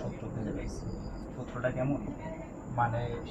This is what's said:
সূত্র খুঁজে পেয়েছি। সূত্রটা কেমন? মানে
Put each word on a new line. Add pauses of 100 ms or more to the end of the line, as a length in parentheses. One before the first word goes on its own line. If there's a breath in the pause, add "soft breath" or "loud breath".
সূত্র (100)
খুঁজে
পেয়েছি। (520)
সূত্রটা
কেমন? (800)
মানে (300)